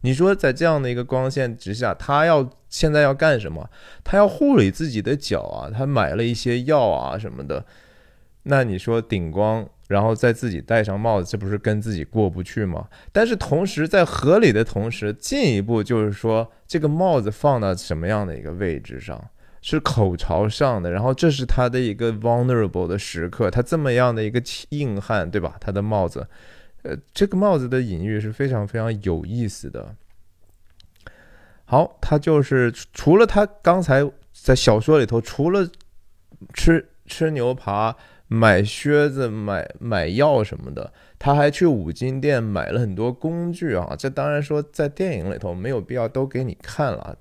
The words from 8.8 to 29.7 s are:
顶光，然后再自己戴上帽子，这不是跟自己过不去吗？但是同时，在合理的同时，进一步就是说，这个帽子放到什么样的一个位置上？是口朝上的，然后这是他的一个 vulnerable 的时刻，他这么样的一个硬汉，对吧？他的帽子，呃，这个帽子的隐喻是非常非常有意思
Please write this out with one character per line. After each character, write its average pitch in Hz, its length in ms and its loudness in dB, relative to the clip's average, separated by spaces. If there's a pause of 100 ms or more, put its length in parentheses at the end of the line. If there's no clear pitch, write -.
顶 90 300 -4
光， 107 360 -2 (200)
然 101 160 2
后 113 100 2
再 117 180 2
自 113 200 -4
己 80 100 -6
戴 113 220 2
上 101 160 -4
帽 107 240 0
子， 85 80 -8
这 - 40 -4
不 101 140 -6
是 104 80 -2
跟 107 240 0
自 113 100 -6
己 85 120 -4
过 107 260 0
不 90 140 -6
去 107 200 -6
吗？ 82 240 -6 (240)
但 214 140 4
是 233 100 0
同 175 300 0
时， 160 220 -2
在 185 180 4
合 160 320 4
理 202 160 6
的 107 100 2
同 110 280 -4
时， 107 220 -6
进 202 420 0
一 98 40 2
步 110 220 0
就 107 240 0
是 104 60 -2
说， 113 400 -2 (160)
这 170 120 -4
个 151 80 0
帽 160 320 2
子 104 120 -2
放 135 280 0
到 98 140 0
什 87 240 -6
么 80 80 -6
样 104 220 -2
的 78 100 -10
一 55 60 -14
个 76 80 -10
位 87 280 -4
置 62 200 -14
上？ 58 200 -12 (440)
是 - 160 -2
口 98 360 2
朝 90 320 0
上 120 320 0
的， 87 120 -4
然 92 100 -2
后 127 100 0
这 151 200 4
是 135 120 -2
他 127 240 2
的 123 120 0
一 113 160 -2
个 117 180 -2
vulnerable 113 720 0
的 90 140 -2
时 85 280 -6
刻， 95 220 -2
他 117 100 0
这 123 160 0
么 143 180 0
样 123 200 2
的 113 100 -4
一 107 60 -4
个 123 100 -2 (300)
硬 131 320 -4
汉， 92 300 -2
对 101 100 -2
吧？ 76 180 -6
他 - 120 -6
的 98 100 -2
帽 104 260 0
子， - 200 -8 (560)
呃， - 120 -8 (160)
这 - 140 2
个 196 100 -6
帽 190 220 2
子 127 100 -2
的 127 140 0
隐 95 240 -4
喻 107 160 -2
是 107 100 -6
非 139 160 -2
常 110 200 -2
非 117 100 -6
常 110 240 -4
有 87 240 -2
意 113 220 -4
思 - 240 -10